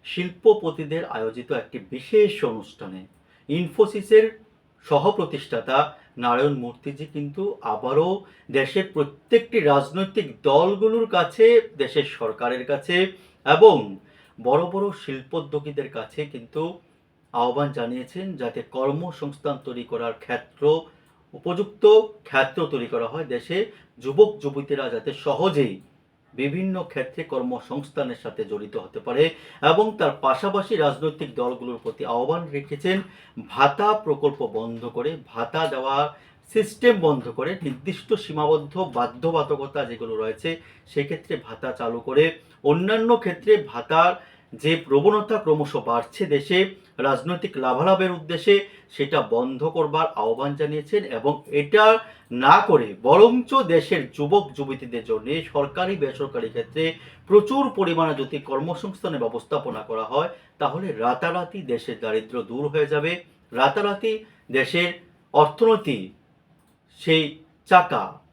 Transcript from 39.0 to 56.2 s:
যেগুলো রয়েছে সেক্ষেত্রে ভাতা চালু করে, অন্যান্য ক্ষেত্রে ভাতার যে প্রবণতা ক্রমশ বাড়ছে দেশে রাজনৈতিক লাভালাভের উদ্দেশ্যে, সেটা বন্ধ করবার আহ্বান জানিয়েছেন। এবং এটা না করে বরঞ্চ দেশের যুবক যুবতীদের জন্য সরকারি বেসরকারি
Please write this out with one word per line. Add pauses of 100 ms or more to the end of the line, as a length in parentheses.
যেগুলো
রয়েছে (260)
সেক্ষেত্রে
ভাতা
চালু
করে, (260)
অন্যান্য
ক্ষেত্রে
ভাতার (220)
যে
প্রবণতা
ক্রমশ
বাড়ছে
দেশে (240)
রাজনৈতিক
লাভালাভের
উদ্দেশ্যে, (220)
সেটা
বন্ধ
করবার
আহ্বান
জানিয়েছেন।
এবং
এটা (340)
না
করে
বরঞ্চ
দেশের
যুবক
যুবতীদের
জন্য (100)
সরকারি
বেসরকারি